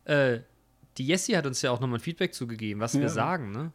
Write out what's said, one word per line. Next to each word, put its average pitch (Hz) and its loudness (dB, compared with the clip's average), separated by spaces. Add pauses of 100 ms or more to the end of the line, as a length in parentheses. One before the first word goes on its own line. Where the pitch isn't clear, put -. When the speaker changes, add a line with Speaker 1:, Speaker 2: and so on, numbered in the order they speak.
Speaker 1:
äh, 135 4 (580)
die 131 -2
Jessie 185 2
hat 160 2
uns 127 -2
ja 135 2
auch 120 0
nochmal 123 0
ein - -4
Feedback 170 -2
zugegeben, 110 -6
was 117 0
wir 139 4
Speaker 2:
Ja. 113 2
Speaker 1:
sagen, 123 -2
ne? 147 -6